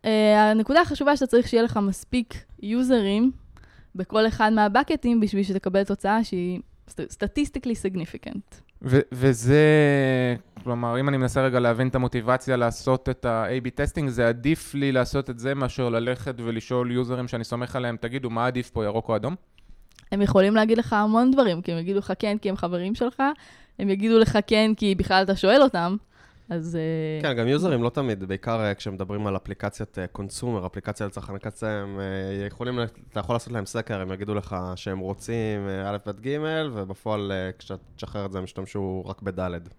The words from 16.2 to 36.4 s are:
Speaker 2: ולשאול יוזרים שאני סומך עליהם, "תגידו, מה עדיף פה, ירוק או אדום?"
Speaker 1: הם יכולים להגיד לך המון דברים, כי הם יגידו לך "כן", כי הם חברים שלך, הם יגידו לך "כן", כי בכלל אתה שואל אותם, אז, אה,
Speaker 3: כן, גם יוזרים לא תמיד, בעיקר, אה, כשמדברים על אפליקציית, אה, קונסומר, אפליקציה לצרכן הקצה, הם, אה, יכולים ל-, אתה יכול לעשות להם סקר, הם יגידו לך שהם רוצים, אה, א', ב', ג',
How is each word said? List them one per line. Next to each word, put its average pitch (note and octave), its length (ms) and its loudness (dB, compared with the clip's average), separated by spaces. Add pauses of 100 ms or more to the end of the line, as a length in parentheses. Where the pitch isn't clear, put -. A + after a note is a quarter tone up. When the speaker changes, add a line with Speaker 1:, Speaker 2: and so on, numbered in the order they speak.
Speaker 2:
ולשאול A#2+ 540 -4
יוזרים B2 360 -2
שאני A#2 160 -6
סומך A#2+ 320 -6
עליהם, A#2+ 220 -4
"תגידו, B2 320 -6
מה A#2 160 -2
עדיף B2 240 -4
פה, A2+ 160 -4
ירוק A2 240 -4
או A2+ 60 2
אדום?" B2 200 -4 (760)
Speaker 1:
הם G3+ 100 0
יכולים G3+ 340 6
להגיד A3 220 4
לך A#3 160 -2
המון A3 380 4
דברים, G#3+ 300 4
כי E3+ 100 -4
הם E3 60 -4
יגידו F#3+ 220 -2
לך F#3+ 200 -4
"כן", G#3 220 -2
כי G#3 80 -2
הם F#3+ 80 -4
חברים F3+ 380 -4
שלך, B3+ 280 -2 (560)
הם G3 100 -2
יגידו A3 300 4
לך A3 280 6
"כן", A3 300 4
כי G3 180 2
בכלל F#3+ 280 2
אתה F#3+ 120 2
שואל G#3+ 260 6
אותם, F#3 340 2 (540)
אז, E3+ 260 -6
אה, D#3 460 -4
Speaker 3:
כן, C#3 160 -2
גם A#2 100 0
יוזרים D3 360 2
לא A#2+ 60 0
תמיד, A2+ 340 -4
בעיקר, A2 380 -4
אה, G#2 120 0
כשמדברים G2+ 540 -6
על F#2+ 80 -2
אפליקציית, G2+ 640 -8
אה, F2+ 80 -6
קונסומר, G2 580 -6
אפליקציה G#2 400 -8
לצרכן G2 300 -12
הקצה, A2 340 -10
הם, G2+ 300 -6
אה, G2 480 -6
יכולים A#2+ 320 -6
ל-, A#2+ 40 -2 (280)
אתה G#2+ 80 -6
יכול A2 160 -4
לעשות A#2 180 -6
להם G#2 120 -4
סקר, A2 360 -6
הם F#2+ 100 -6
יגידו G2+ 240 -6
לך G2+ 200 -6 (200)
שהם F#2+ 240 -8
רוצים, G#2 680 -6
אה, G2 240 -6
א', G#2 140 -4
ב', G#2+ 220 -10
ג', C#3+ 100 -4 (360)